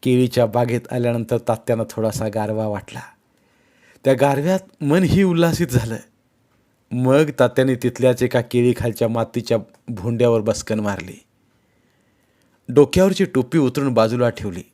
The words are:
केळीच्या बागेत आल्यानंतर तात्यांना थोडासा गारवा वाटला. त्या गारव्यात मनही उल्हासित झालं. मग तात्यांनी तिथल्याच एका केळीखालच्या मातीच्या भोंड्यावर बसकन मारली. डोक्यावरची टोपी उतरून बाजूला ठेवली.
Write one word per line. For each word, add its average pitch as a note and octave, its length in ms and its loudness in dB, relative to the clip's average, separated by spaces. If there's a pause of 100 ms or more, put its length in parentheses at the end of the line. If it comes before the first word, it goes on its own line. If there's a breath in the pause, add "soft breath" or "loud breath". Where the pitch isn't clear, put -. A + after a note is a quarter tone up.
केळीच्या B2 440 2
बागेत A#2+ 340 0 (120)
आल्यानंतर A#2+ 460 -2 (100)
तात्यांना A2+ 420 -2
थोडासा A2 380 -4
गारवा G#2+ 380 -4
वाटला. G2+ 340 -10 (1040 soft breath)
त्या C3+ 100 4
गारव्यात C#3+ 680 0
मनही E3+ 400 2
उल्हासित E3+ 460 0
झालं. A2+ 280 -2 (960)
मग C3 460 2
तात्यांनी C3 360 2
तिथल्याच B2 480 0
एका B2+ 180 0
केळीखालच्या A#2+ 680 0
मातीच्या A2+ 500 -2 (300)
भोंड्यावर A#2 520 0
बसकन A2 400 -4
मारली. F#2+ 360 -6 (1500)
डोक्यावरची F3+ 560 4
टोपी C3 340 -2
उतरून C3+ 360 0
बाजूला A#2 360 2
ठेवली. F2+ 320 -10 (120)